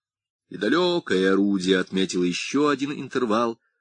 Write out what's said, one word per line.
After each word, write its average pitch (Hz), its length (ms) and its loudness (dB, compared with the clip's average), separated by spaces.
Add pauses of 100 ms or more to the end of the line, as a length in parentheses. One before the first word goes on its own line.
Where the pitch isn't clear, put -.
(480)
и - 80 -12
далекое 110 760 0
орудие 95 460 2
отметило 92 460 -2
еще 135 440 0
один 139 240 -2
интервал 120 680 -2 (200)